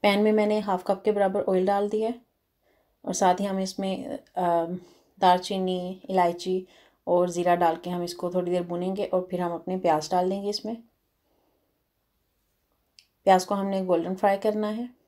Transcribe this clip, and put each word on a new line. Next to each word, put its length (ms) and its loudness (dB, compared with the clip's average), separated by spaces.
पैन 180 4
में 120 4
मैंने 280 2
हाफ 280 -2
कप 180 0
के 60 2
बराबर 300 0
ऑयल 240 2
डाल 240 0
दिया 200 -2
है 120 -10
और 80 -6
साथ 260 4
ही 60 -2
हम 140 -4
इसमें, 600 -6
अ, 280 2
दालचीनी, 880 0
इलायची 580 0
और 220 2
ज़ीरा 260 2
डाल 220 2
के 120 -10
हम 140 -4
इसको 300 -8
थोड़ी 180 -2
देर 120 0
भूनेंगे 420 -4
और 260 -2
फिर 100 -4
हम 100 -2
अपने 260 -6
प्याज 340 0
डाल 180 2
देंगे 200 -4
इसमें। 340 -8
प्याज 220 6
को 100 -2
हमने 300 -2
गोल्डन 300 0
फ्राई 220 2
करना 300 0
है। 400 -8